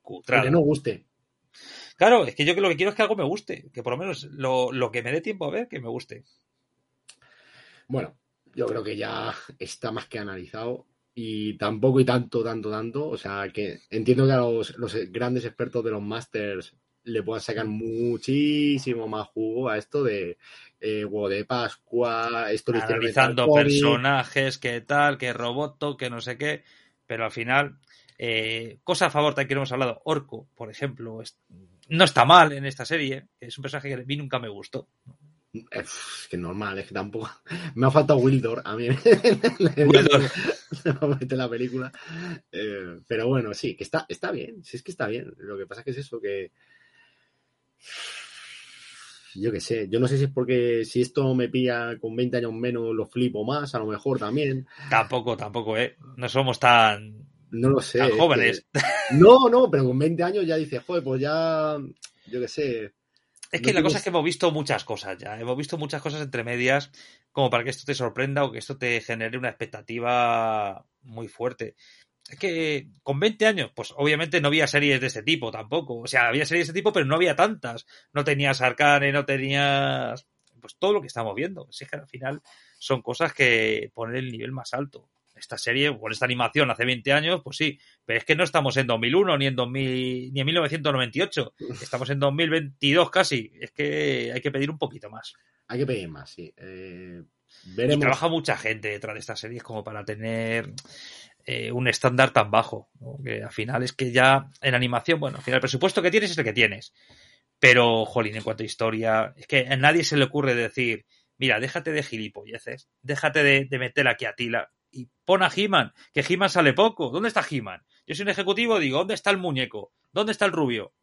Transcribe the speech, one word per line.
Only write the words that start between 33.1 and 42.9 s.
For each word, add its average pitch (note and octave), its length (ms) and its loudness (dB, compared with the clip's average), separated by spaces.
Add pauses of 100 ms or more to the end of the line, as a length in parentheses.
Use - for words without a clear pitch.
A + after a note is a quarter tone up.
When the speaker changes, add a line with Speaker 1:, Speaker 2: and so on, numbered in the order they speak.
Speaker 1:
es B2 180 -16
un C#3 60 -14
personaje C#3+ 260 -8
que C3 60 -4
a B2 100 -12
mí C#3 120 -4
nunca C3+ 200 -6
me A#2+ 120 -6
gustó. G2+ 380 -12 (640)
Speaker 2:
Eh, - 180 -14
pf, - 520 -12
es - 60 -18
que F2 80 -8
normal, F#2+ 400 -6
es G2 100 -10
que F#2+ 60 -18
tampoco, G2+ 380 -8 (140)
<laughs> E3+ 300 -10
me B2 120 4
ha C3+ 40 6
faltado C#3+ 280 8
Wildor A#2+ 440 2
a G#2 120 -6
mí A#2+ 120 -2
<laughs> C3 180 0
en A3+ 340 8 (360)
el D3 120 6
Speaker 1:
Wildor. C#3+ 340 10 (400)
Speaker 2:
<laughs> C#3+ 400 -4
momento C#3 240 0
de C3 100 -4
la B2+ 140 -2
película. B2+ 420 -6 (600)
Eh, F#2+ 560 -10